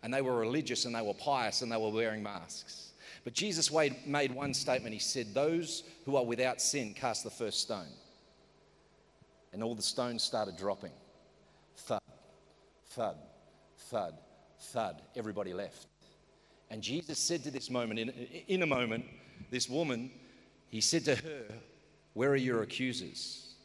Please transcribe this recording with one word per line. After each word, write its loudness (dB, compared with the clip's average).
And -2
they 4
were 4
religious 2
and -2
they 0
were 2
pious 2
and -2
they 2
were 2
wearing 2
masks. -10
But -8
Jesus 2
wa-, 6
made 2
one -2
statement. 0
He -6
said, -2
"Those 2
who 2
are 6
without 2
sin, 0
cast -2
the -6
first -2
stone." -2
And -6
all -2
the -4
stones 0
started 0
dropping. -2
Thud, -2
thud, -2
thud, -2
thud. -4
Everybody -2
left. -8
And -8
Jesus -4
said 2
to -4
this -6
moment, 0
in, 0
in 4
a 4
moment, 2
this 0
woman, 0
he -2
said 4
to 6
her, -6
"Where 4
are 8
your 4
accusers?" -4